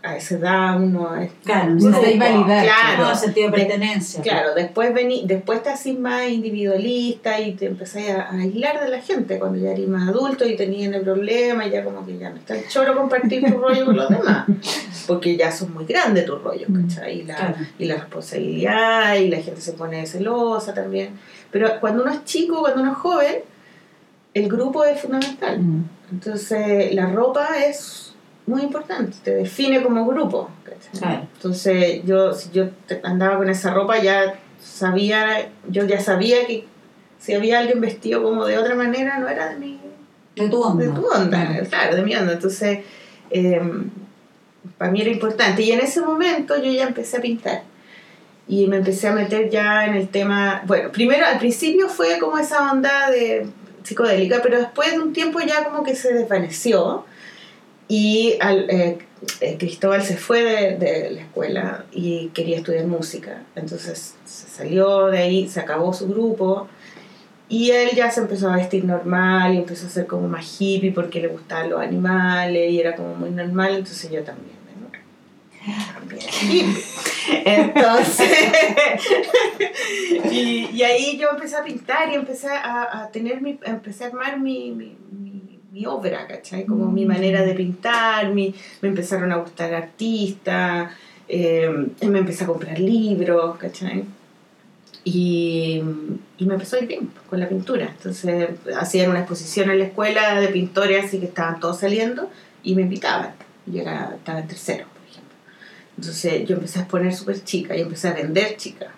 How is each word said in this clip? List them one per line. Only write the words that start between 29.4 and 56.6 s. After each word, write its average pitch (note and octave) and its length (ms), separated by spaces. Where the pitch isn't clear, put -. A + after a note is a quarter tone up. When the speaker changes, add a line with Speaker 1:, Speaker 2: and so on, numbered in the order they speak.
Speaker 1:
como A#3 240
grupo, - 420
¿cachai? - 380
Speaker 2:
Claro. E3 340
Speaker 1:
Entonces, F3+ 680
yo, F#3+ 280
si - 200
yo F#3 160
te-, F#3 160
andaba F#3+ 360
con G3 120
esa F#3 240
ropa, G#3 260
ya G3 340
sabía, G#3+ 880
yo G3 160
ya G3 160
sabía A3+ 460
que A3+ 180
si G#3 160
había A3+ 240
alguien A#3+ 220
vestido A3+ 420
como A3 220
de G#3+ 140
otra A#3+ 180
manera, C4 420
no C4 100
era - 200
de D4+ 100
mi C#4 220
Speaker 2:
De G#3 120
tu A#3+ 140
onda. F3 220
Speaker 1:
de D3+ 80
tu D3 140
onda, F#3 400
Speaker 2:
Claro. E3 220
Speaker 1:
claro, E3+ 280
de F#3+ 60
mi G#3+ 120
onda. F#3 200
Entonces, G3 460
em, F3 600
para F3+ 140
mí G#3 80
era A3 100
importante. G#3+ 520
Y A3+ 100
en B3 80
ese C#4 200
momento D#4+ 640
yo C4 80
ya C4 140
empecé A#3+ 320
a A#3+ 40
pintar. A#3 420
Y G3 220
me G3 80
empecé F#3+ 320
a G#3 40
meter G#3+ 380
ya G#3 360
en G#3 80
el F#3+ 140
tema, G3+ 600
bueno, - 240
primero C4+ 340
al C4 120
principio D#4+ 500
fue E4+ 320
como D#4 180
esa D4 320
onda C#4 400
de A3+ 340
psicodélica, G3+ 580
pero B3 180
después D4 340
de E4 80
un D#4 120
tiempo E4 280
ya D4+ 240
como D4 180
que C4 140
se B3 180
desvaneció. G3 880